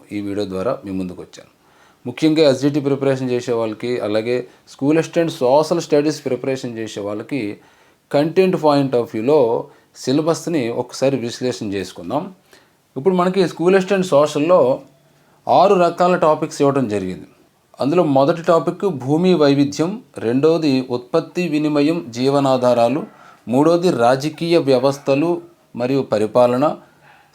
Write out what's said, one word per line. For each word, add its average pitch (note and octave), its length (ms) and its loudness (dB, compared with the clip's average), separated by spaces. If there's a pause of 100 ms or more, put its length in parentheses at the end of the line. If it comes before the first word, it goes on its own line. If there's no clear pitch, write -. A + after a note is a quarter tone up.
(120)
ఈ G#2 100 -8
వీడియో G2+ 280 -6
ద్వారా F#2+ 360 -4
మీ G2+ 60 -10
ముందుకు F#2 300 -8
వచ్చాను. - 280 -20 (560)
ముఖ్యంగా D#3 440 2
ఎస్జిటి C#3 300 0
ప్రిపరేషన్ C3+ 500 -2
చేసే A#2+ 240 -2
వాళ్ళకి, A#2 460 -4
అలాగే A2 480 -2 (220)
స్కూల్ C#3+ 280 0
అసిస్టెంట్ E3 340 -2
సోషల్ D3+ 500 2
స్టడీస్ D3 440 0
ప్రిపరేషన్ B2+ 520 -6
చేసే A2 240 -10
వాళ్ళకి G#2 560 -8 (560)
కంటెంట్ E3 420 2
point C#3+ 360 2
of A#2+ 120 0
వ్యూలో A#2 640 0 (300)
సిలబస్ని D3+ 760 -2
ఒకసారి B2 480 -2
విశ్లేషణ A#2 560 -6
చేసుకుందాం. G2+ 600 -8 (640)
ఇప్పుడు F3+ 180 0
మనకి F#3 320 0
స్కూల్ E3+ 280 0
అసిస్టెంట్ F#3+ 300 0
సోషల్‌లో D3 720 2 (680)
ఆరు E3 260 4
రకాల F3+ 420 2
టాపిక్స్ D#3 460 0
ఇవ్వడం C#3 260 2
జరిగింది. F#2 400 -6 (540)
అందులో E3 220 2
మొదటి D3 380 2
టాపిక్ E3+ 440 0
భూమి D#3+ 480 0
వైవిధ్యం, D3+ 680 2 (160)
రెండవది C3+ 720 0
ఉత్పత్తి E3 580 -4
వినిమయం D3+ 600 -2
జీవనాధారాలు, B2+ 960 2 (440)
మూడవది E3 440 2
రాజకీయ D3 680 0
వ్యవస్థలు C#3 840 0 (340)
మరియు B2+ 260 -2
పరిపాలన, B2 760 0 (600)